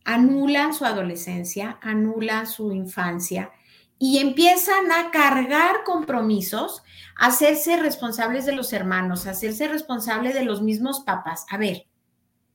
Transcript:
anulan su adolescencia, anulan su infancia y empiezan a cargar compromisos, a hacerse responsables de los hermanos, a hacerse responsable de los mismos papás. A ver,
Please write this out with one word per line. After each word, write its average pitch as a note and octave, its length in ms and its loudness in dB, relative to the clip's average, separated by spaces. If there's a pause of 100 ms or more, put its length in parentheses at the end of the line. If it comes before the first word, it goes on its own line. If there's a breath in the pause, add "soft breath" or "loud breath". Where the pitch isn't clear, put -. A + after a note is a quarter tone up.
anulan C#4 680 4
su C#4+ 120 -4
adolescencia, F#3 960 -6
anulan A3 640 -2
su G#3+ 260 -6
infancia F#3 800 -4 (460 soft breath)
y C4+ 200 2
empiezan F4 720 4
a E4+ 180 2
cargar D4 720 2
compromisos, A#3+ 1000 -2 (340 loud breath)
a A#3+ 100 4
hacerse D4+ 500 4
responsables B3 680 -2
de C#4+ 60 0
los C4 200 -6
hermanos, F#3 540 -2
a F#3+ 40 -6
hacerse A3 380 -4
responsable A#3+ 640 -4
de C4 120 0
los G#3 180 -2
mismos A3+ 380 -2
papás. F3+ 500 -6
A G3 60 -6
ver, G3+ 300 -4 (680)